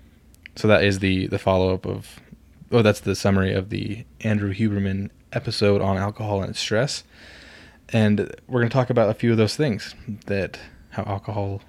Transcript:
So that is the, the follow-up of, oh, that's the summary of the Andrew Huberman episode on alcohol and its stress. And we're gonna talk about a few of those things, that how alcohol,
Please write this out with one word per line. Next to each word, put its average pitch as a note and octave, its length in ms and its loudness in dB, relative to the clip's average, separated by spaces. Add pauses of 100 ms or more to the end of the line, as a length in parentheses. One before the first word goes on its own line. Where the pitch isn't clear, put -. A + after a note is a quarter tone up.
(560)
So - 100 -2
that G2+ 160 6
is G2 180 0
the, F#2+ 260 0
the F#2+ 120 -4
follow-up F#2 460 2
of, G2 360 -10 (500)
oh, A#2+ 100 4
that's G#2 200 4
the G2 140 -2
summary G2 380 2
of G2 160 -4
the G2+ 380 -8 (160)
Andrew G#2 320 0
Huberman G2 560 -2 (240)
episode G2+ 480 2
on F#2+ 160 0
alcohol G#2 420 -2
and G2 80 -6
its G#2+ 100 -10
stress. - 460 -2 (840)
And G#2 440 2 (140)
we're B2 120 0
gonna A#2 100 0
talk B2+ 180 2
about A#2 220 2
a A2 40 0
few A#2+ 160 0
of A2+ 60 4
those G#2+ 200 2
things, A#2+ 380 -2 (300)
that G2 340 -4 (300)
how - 140 -8
alcohol, G2 680 -6